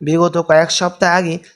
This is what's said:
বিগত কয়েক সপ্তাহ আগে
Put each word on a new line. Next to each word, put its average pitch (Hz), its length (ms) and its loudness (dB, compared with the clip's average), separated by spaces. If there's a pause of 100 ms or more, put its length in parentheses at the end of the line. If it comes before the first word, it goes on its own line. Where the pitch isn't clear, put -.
বিগত 165 420 0
কয়েক 165 280 2
সপ্তাহ 180 440 -2
আগে 175 200 -2 (220)